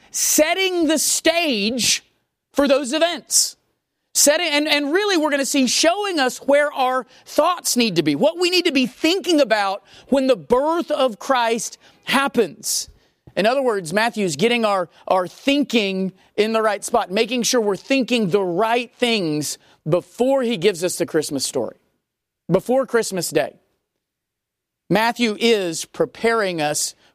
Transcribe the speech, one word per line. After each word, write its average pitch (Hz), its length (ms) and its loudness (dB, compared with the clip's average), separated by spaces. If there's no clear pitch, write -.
setting 349 760 0
the 302 120 2
stage 269 1040 0
for 285 160 2
those 269 240 2
events. 320 640 -2
Setting, 320 340 2
and, 294 200 0
and 294 240 0
really 392 240 0
we're 302 160 0
gonna 277 140 0
see 269 220 2
showing 370 520 0
us 254 200 -2
where 294 340 2
our 254 340 -2
thoughts 339 520 0
need 226 180 2
to 165 80 0
be, 147 100 0
what 277 240 0
we 349 120 0
need 349 160 0
to 320 80 0
be 262 120 2
thinking 320 540 0
about 202 440 0
when 262 180 2
the 262 80 4
birth 277 560 0
of 262 260 0
Christ 240 600 -2
happens. - 840 -2
In 185 80 0
other 262 160 2
words, 196 320 -2
Matthew's 214 420 -2
getting 226 300 0
our, 196 240 0
our 185 200 2
thinking 196 840 -2
in 220 180 0
the 220 80 2
right 208 220 -2
spot, 190 280 -2
making 226 320 0
sure 247 180 0
we're 202 140 0
thinking 233 540 0
the 196 140 2
right 220 520 0
things 170 640 -2
before 240 540 0
he 233 160 -2
gives 175 260 -2
us 175 140 -4
the 170 80 -2
Christmas 147 400 -4
story, 113 320 -6
before 240 360 0
Christmas 208 420 -2
Day. 143 240 0
Matthew 220 500 0
is 196 460 0
preparing 190 760 -2
us 151 340 -4